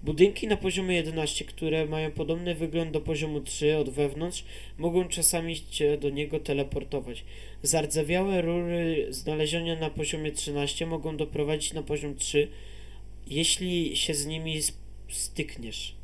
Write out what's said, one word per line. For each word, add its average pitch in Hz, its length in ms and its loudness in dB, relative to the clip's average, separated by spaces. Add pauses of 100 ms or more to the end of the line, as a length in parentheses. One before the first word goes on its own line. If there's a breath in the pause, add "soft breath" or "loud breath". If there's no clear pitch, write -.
Budynki 180 440 6
na 208 100 4
poziomie 185 380 0
jedenaście, 160 500 0
które 156 400 0
mają 156 260 -2
podobny 165 440 0
wygląd 160 360 0
do 151 100 2
poziomu 151 400 0
trzy 151 360 2
od 139 120 2
wewnątrz, 147 560 -2 (320 loud breath)
mogą 170 300 4
czasami 165 480 2 (140)
cię 147 280 4
do 147 120 2
niego 147 300 -2
teleportować. 143 840 -2 (360 loud breath)
Zardzewiałe 165 800 2
rury 170 680 2
znalezione 156 680 0
na 160 140 0
poziomie 156 420 -2
trzynaście 143 540 -2
mogą 160 320 -2
doprowadzić 147 560 0
na 156 100 -4
poziom 147 320 -4
trzy, 147 320 2 (800 loud breath)
jeśli 165 720 0
się 160 160 0
z 147 120 0
nimi 160 320 -4 (120)
sp-, - 140 -12 (260)
stykniesz. - 920 -6